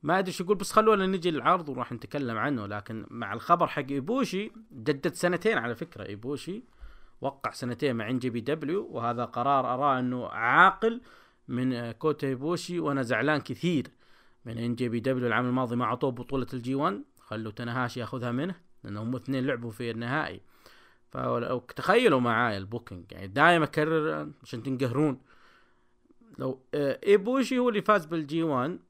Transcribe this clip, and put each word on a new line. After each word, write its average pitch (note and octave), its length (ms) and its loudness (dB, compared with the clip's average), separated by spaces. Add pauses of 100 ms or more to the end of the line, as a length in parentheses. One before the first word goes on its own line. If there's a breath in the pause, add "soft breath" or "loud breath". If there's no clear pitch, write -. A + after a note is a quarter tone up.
ما E3+ 160 2
أدري F#3 120 -2
شو F3+ 120 -6
يقول، F#3+ 140 2
بس F#3+ 140 -6
خلونا G#3+ 340 6
نجي F3+ 260 0
للعرض D#3 380 2
وراح B2+ 220 -6
نتكلم A#2+ 460 -4
عنه. A#2 280 -2
لكن G#2 440 -8
مع G#2+ 240 -8
الخبر E3 340 2
حق C#3+ 220 -4
إيبوشي، F#3+ 640 -2 (220)
جدد C#3+ 400 -2
سنتين F3+ 440 0
على A#2+ 180 -4
فكرة، - 300 -12
إيبوشي C3+ 580 -8 (580 soft breath)
وقع B2+ 300 -4
سنتين B2 440 -2
مع A2 140 -4
إن B2+ 100 0
جي B2 100 -2
بي A#2 120 -4
دبليو، D3+ 500 -4
وهذا A#2+ 340 -2
قرار B2 480 2
أراه C3 260 2
أنه B2 280 -2
عاقل F#3 760 4 (460 loud breath)
من، B2+ 260 -2
آه، A#2+ 180 -6
كوتا D3 360 -2
إيبوشي، D#3+ 520 -2
وأنا C#3+ 220 0
زعلان B2+ 400 2
كثير D3 460 0 (580 soft breath)
من A#2 120 -10
إن A#2 180 -2
جي B2 140 -2
بي A#2 100 0
دبليو. B2+ 280 0
العام A#2 180 2
الماضي B2 300 0
ما A#2+ 100 2
عطوه B2 260 0
بطولة B2 420 -4
الجي B2+ 220 -4
وان، F#3+ 280 -2 (160)
خلوا A2 320 -8
تاناهاشي A#2+ 480 -4
ياخذها A#2+ 320 -4
منه، D#3 240 -4 (280)
لأنه G#2 200 -8
هم B2 120 -4
اثنين C3 320 -2
لعبوا A#2+ 240 -4
في A#2 200 -6
النهائي. A#2 500 -4 (680 soft breath)
فلو B2 480 -2
تخيلوا F#3 600 4
معاي A#2 380 2
البوكينج، G2 540 -10
يعني F2+ 160 -12
دايم D#3 360 6
أكرر D#3 680 0 (140)
عشان A#2 200 -12
تنقهرون. C3 580 0 (1160 soft breath)
لو، C3 240 -6 (120)
آه، C#3+ 340 0
إيبوشي A#3+ 520 4
هو B3 100 4
اللي G#3 120 0
فاز G3 240 4
بالجي D#3+ 380 -2
وان D3 360 0 (100)